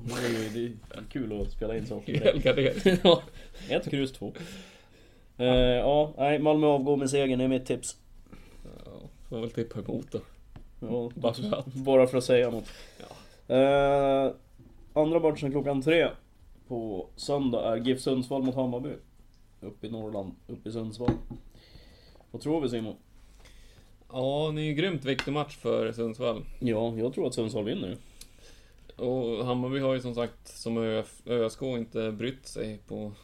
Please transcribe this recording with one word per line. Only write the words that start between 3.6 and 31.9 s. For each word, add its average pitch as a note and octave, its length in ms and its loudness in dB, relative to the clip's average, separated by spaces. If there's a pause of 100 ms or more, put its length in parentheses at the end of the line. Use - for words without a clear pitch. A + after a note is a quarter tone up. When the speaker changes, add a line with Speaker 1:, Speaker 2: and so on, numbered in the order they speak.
Speaker 1:
ett - 220 -2
kryss, C3+ 220 -2
två. - 200 -10 (1040)
Eh, B2 80 2 (100)
ja, B2+ 640 4
nej, C#3+ 200 4
Malmö D3+ 280 6
avgår C#3+ 300 4
med C3+ 140 0
segern, C3+ 280 2
det B2+ 60 4
är C3 40 2
mitt B2+ 180 0
tips. - 300 -4 (680)
Speaker 2:
Ja, - 260 -18 (380)
får A#2 120 -6
väl A#2 100 -4
tippa A#2 300 -4
emot A#2 320 -6
då. A2+ 60 -4 (640)
Speaker 1:
Ja, A#2+ 340 -4
Speaker 2:
Bara A#2+ 180 0
för G#3 260 -4
att. - 160 -8
Speaker 1:
bara C3 320 6
för B2+ 120 2
att A#2+ 60 0
säga B2 260 4
något. A2+ 180 -6 (800)
Speaker 2:
Ja. B2 80 0
Speaker 1:
Eh, C#3 760 4 (600)
andra D#3 280 4
matchen D3 300 2
klockan C3+ 320 0
tre D#3 260 6 (600)
på A2+ 380 -6 (100)
söndag B2+ 560 0
är A2+ 40 0
gif B2+ 240 0
Sundsvall C3 420 -2
mot C3 120 0
Hammarby. B2+ 360 -2 (720)
Uppe G#2 260 -14
i A2 40 -8
Norrland, G#2+ 440 -8 (120)
uppe - 220 -12
i A2 40 -10
Sundsvall. A2+ 380 -4 (1200)
Vad A#2 120 -12
tror D#3 180 0
vi, C3+ 80 0
Simon? A2+ 260 -4 (1160)
Speaker 2:
Ja, C#3 420 -2
det D3+ 60 -4
är D#3 40 -2
ju D#3 100 -2
grymt D#3+ 300 -2
viktig C3+ 280 -2
match D3 240 -2
för A#2 360 0
Sundsvall. A2+ 500 -4 (160)
Speaker 1:
Ja, A#2 380 0
jag A#2 180 -2
tror E3+ 120 -2
att B2+ 80 -4
Sundsvall A2 300 -2
vinner. A#2 320 -4 (1000)
Speaker 2:
Och A#2+ 500 -2
Hammarby B2+ 320 -2
har C3+ 160 0
ju B2+ 60 -2
som B2 140 -6
sagt, A#2 340 -6
som - 300 -6
Ö A2 220 0
F, - 260 -10
Ö A#2 200 0
S A2 100 -6
K C3 220 -4
inte A2+ 340 -4